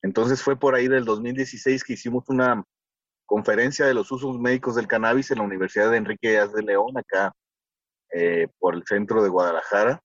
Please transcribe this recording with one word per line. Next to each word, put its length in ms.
Entonces 400
fue 140
por 180
ahí 140
del 160
dos 160
mil 140
dieciséis 500
que 100
hicimos 340
una 340
conferencia 600
de 80
los 180
usos 260
médicos 360
del 140
cannabis 420
en 80
la 60
Universidad 460
de 60
Enrique 340
Díaz 220
de 100
León, 360
acá, 340
eh, 360
por 160
el 100
centro 380
de 60
Guadalajara 760